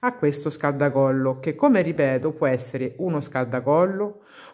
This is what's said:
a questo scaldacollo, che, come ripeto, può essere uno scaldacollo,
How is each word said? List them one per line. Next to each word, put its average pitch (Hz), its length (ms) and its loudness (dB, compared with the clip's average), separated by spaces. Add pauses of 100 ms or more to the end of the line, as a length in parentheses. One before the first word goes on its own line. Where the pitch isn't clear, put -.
a 247 100 0
questo 147 340 -2
scaldacollo, 135 920 0
che, 156 160 -4
come 254 260 4
ripeto, 151 520 0
può 156 120 -2
essere 127 520 -2
uno 165 240 -2
scaldacollo, 151 1000 -2 (300)